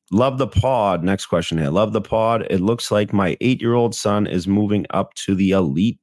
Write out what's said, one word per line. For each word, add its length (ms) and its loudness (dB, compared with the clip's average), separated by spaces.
love 260 2
the 100 0
pod. 540 0
Next 260 -2
question 300 -2
here. 120 0
Love 240 2
the 80 0
pod. 480 0
It 100 0
looks 320 -2
like 220 0
my 260 0
eight-year-old 560 0
son 320 0
is 220 -2
moving 400 0
up 240 -2
to 200 -4
the 180 2
elite 520 0